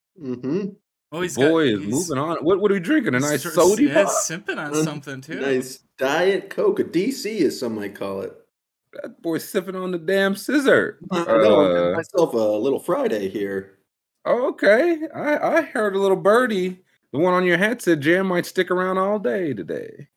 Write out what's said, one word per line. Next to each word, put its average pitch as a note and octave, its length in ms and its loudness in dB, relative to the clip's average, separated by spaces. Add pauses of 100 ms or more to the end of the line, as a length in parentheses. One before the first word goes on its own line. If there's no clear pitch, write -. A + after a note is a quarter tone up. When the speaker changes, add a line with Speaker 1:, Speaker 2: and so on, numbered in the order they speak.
(180)
Speaker 1:
Mm-hmm. C#3 500 -6 (440)
Speaker 2:
Oh, D#3+ 80 -10
he's F3 140 -6
Speaker 3:
The C#3 160 4
boy D#3+ 160 4
Speaker 2:
got, A2 80 2
Speaker 3:
is F#2+ 100 -4
Speaker 2:
he's C#3+ 240 -4
Speaker 3:
moving C#3 80 -4
on. D3+ 220 -2
What, F3 220 2
what G3+ 100 2
are G3+ 40 4
we G3 60 0
drinking? G#3+ 340 0
A B2 60 2
nice C#3+ 220 0
Speaker 2:
sir-, E3 80 -8
Speaker 3:
soda F#3 320 4
Speaker 2:
yeah, C#4+ 220 4
Speaker 3:
pop? - 80 0
Speaker 2:
sipping - 460 -6
on D3 140 -8
Speaker 1:
A D3+ 100 0
Speaker 2:
something, C#3+ 380 -6
too. D#3+ 200 -12
Speaker 1:
nice C3 400 -4 (180)
Diet F3 500 0
Coke, G3 320 0
a - 40 2
D G3 260 0
C, G#3 340 -2
as G#2 160 0
some A2+ 140 -4
might G2+ 200 -8
call G2 280 -6
it. - 120 -10 (600)
Speaker 3:
That - 260 -14
boy E3 160 -4
sipping F#3 400 -6
on F#3 140 -6
the F3+ 80 -4
damn G3 380 0
scissor. A3+ 640 2 (120)
Speaker 1:
I E3+ 140 -2
know. G#2+ 360 6
Speaker 3:
Uh, F#2+ 80 4
Speaker 1:
I F2 220 2
got F#2 60 -2
myself D#3+ 360 0
a A#2+ 60 -2
little A2 420 0
Friday A2 480 -2
here. G2 480 -6 (480)
Speaker 3:
Oh, A#3+ 240 0
okay. D4+ 540 2 (120)
I, C4+ 440 -2
I - 20 4
heard G#3+ 340 -4
a G3 60 0
little G3 160 2
birdie. F#3 680 2 (300)
The B2+ 60 -4
one F3+ 160 2
on F#3 100 2
your F3 140 2
hat A3 240 0
said D#3+ 180 2
Jam F3 280 2
might F3 180 -2
stick F#3 240 -4
around F#3 260 0
all G3 220 0
day F#3+ 340 -2
today. E2+ 640 -10